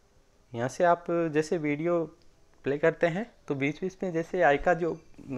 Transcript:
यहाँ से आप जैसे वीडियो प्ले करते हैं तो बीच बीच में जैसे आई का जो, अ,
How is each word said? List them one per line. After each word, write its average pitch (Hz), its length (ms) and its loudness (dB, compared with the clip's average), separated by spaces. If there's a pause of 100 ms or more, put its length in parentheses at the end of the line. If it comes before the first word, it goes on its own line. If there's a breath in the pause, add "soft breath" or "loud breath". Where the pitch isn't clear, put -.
(520)
यहाँ 120 160 -4
से - 160 0
आप 170 200 4 (280)
जैसे 156 280 0
वीडियो 156 440 0 (600)
प्ले 135 140 0
करते 165 300 2
हैं 185 220 -6 (180)
तो 147 60 -4
बीच 143 260 -2
बीच 185 220 -6
में 190 100 -4
जैसे 165 300 -2
आई 143 160 6
का 180 160 2
जो, 165 180 -2
अ, 165 60 -8 (400)